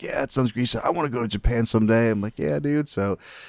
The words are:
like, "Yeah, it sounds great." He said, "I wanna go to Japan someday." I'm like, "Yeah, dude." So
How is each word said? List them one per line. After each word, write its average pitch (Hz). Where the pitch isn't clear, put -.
like, -
"Yeah, -
it -
sounds 127
great." 120
He 123
said, 117
"I 147
wanna 165
go 123
to 113
Japan 113
someday." 113
I'm 107
like, 104
"Yeah, 147
dude." 147
So 98